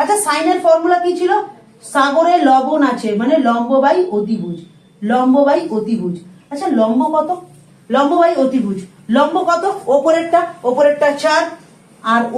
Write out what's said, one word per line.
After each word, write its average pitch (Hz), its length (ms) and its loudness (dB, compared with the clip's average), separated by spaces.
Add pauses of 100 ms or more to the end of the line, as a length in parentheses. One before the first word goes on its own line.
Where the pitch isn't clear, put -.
আচ্ছা, 403 160 0 (100)
সাইনের 320 380 0
ফর্মুলা 339 400 2
কি 349 160 0
ছিল? 359 120 0 (600)
সাগরে 302 420 2 (140)
লবণ 262 320 2 (120)
আছে, 226 160 -6 (120)
মানে 262 140 0 (140)
লম্ব 233 220 -2 (140)
by 320 140 2 (180)
অতিভুজ, 175 420 -4 (440)
লম্ব 254 320 2 (140)
by 330 120 2 (160)
অতিভুজ। 180 400 -4 (340)
আচ্ছা, 285 160 -8 (140)
লম্ব 233 200 0 (140)
কত? 311 160 -2 (600)
লম্ব 277 220 0 (100)
by 339 100 4 (120)
অতিভুজ, 202 340 -2 (380)
লম্ব 302 200 2 (140)
কত? 339 140 0 (300)
ওপরেরটা, 330 460 2 (280)
ওপরেরটা 294 400 2 (140)
চার, 311 200 2 (600)
আর 233 180 0 (160)